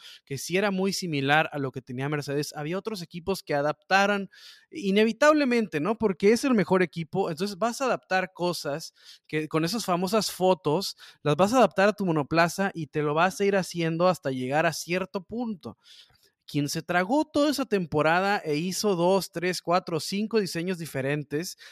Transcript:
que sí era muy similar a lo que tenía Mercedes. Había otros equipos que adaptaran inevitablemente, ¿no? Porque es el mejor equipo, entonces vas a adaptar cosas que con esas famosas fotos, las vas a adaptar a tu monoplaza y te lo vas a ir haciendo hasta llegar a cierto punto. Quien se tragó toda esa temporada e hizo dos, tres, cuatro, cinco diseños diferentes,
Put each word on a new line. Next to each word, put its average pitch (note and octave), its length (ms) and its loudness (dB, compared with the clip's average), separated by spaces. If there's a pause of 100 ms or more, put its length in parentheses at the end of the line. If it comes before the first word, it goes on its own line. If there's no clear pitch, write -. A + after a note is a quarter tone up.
(260)
que C#3 100 -8
sí E3+ 220 -4
era G3+ 120 0
muy F#3+ 220 -2
similar D3+ 600 0
a D3+ 60 -6
lo C3+ 140 -4
que C3+ 80 -10
tenía C3+ 300 -6
Mercedes. C#3+ 440 -4
Había D#3 220 -6
otros G3+ 240 -8
equipos F3 420 -6
que D3+ 120 -4
adaptaran F#3+ 720 0 (420)
inevitablemente, A3+ 1080 2
¿no? G3+ 160 -2
Porque G3+ 360 2
es A#3+ 120 2
el C4+ 80 4
mejor F#3 300 4
equipo, F3 480 -4
entonces F#3 260 -6
vas A3+ 240 -4
a C4+ 60 0
adaptar F#3 480 -2
cosas D#3+ 580 -4 (340)
que D#3 220 -4
con D#3 160 2
esas F#3+ 220 -4
famosas F#3 440 0
fotos, F3+ 680 0 (240)
las D3+ 140 2
vas G3+ 180 2
a C4+ 40 6
adaptar G3+ 300 4
a G3+ 60 0
tu G3+ 100 -4
monoplaza E3 680 0
y D#3 140 -8
te D3+ 140 -4
lo D3+ 120 0
vas F3+ 260 0
a G3+ 60 2
ir G3 100 2
haciendo E3+ 520 0
hasta D3+ 220 0
llegar C3+ 360 0
a D#3 80 0
cierto F#3 480 -6
punto. G#3 560 -10 (640)
Quien C#3+ 240 -2
se D#3+ 140 -6
tragó F#3 420 0
toda D4+ 260 2
esa C4+ 140 -2
temporada F3+ 720 2
e D3+ 180 -2
hizo F#3 400 -2
dos, F3+ 340 2
tres, F3 320 -4
cuatro, E3+ 380 0
cinco G#3+ 400 -2
diseños F3 360 -4
diferentes, D3 800 -6 (160)